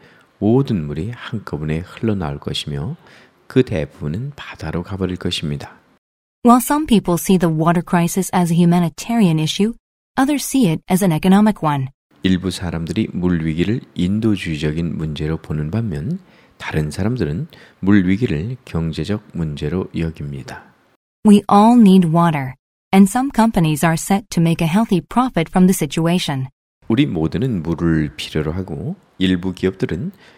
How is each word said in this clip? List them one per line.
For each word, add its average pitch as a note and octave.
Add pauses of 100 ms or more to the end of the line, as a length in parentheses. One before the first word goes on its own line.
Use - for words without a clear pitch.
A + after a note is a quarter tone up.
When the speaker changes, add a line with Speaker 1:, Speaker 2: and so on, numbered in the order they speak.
(380)
Speaker 1:
모든 A2
물이 D2+
한꺼번에 D#2+
흘러나올 F2+
것이며 D#2+ (520)
그 B2+
대부분은 F2+
바다로 E2
가버릴 F#2
것입니다. D2+ (680)
Speaker 2:
While A#3+
some D4
people F#3
see F#3+
the E3+
water E3+
crisis F3
as F3
a E3
humanitarian F3
issue, G3+ (420)
others C4+
see B3+
it D#3
as F3+
an F#3
economic F#3+
one. C#3 (340)
Speaker 1:
일부 F#2
사람들이 E2+
물 F2
위기를 F2 (140)
인도주의적인 E2+
문제로 D#2
보는 D2+
반면 A2 (380)
다른 D2+
사람들은 F#2 (320)
물 F#2+
위기를 G2
경제적 E2
문제로 D#2
여깁니다. C#2+ (640)
Speaker 2:
We G3+
all A3
need F#3+
water, D#3 (380)
and F#3+
some C4
companies F3
are E3
set G3
to F3
make E3
a D#3+
healthy G3
profit A#3
from F#3
the F#3+
situation. D#3+ (400)
Speaker 1:
우리 B2
모두는 F#2
물을 D#2+
필요로 D#2
하고 F#2 (240)
일부 F#2
기업들은 F#2+ (260)